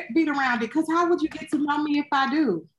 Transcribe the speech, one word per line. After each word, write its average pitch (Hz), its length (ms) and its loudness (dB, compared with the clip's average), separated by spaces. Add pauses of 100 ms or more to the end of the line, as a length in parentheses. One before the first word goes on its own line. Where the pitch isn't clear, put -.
(160)
beat 320 140 4
around 254 340 0
it, 220 80 -6
'cause 311 180 0
how 339 200 2
would 320 120 2
you 311 80 -2
get 320 220 -12
to 302 80 0
know 294 240 0
me 294 160 0
if 285 120 -4
I 269 180 2
do? 240 380 0 (120)